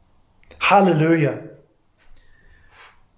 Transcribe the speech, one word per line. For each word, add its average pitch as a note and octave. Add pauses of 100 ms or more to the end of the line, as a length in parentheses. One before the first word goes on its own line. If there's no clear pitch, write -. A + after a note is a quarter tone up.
(600)
Hallelujah. E3 (1700)